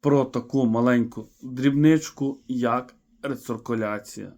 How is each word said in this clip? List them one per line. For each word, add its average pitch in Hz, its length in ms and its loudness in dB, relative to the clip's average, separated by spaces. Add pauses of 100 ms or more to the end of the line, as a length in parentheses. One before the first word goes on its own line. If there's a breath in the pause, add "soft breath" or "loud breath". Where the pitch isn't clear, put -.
про 143 240 4
таку 131 400 -2
маленьку 117 640 0 (140)
дрібничку, 139 1040 0
як 123 480 -2 (260)
рециркуляція 107 1160 -8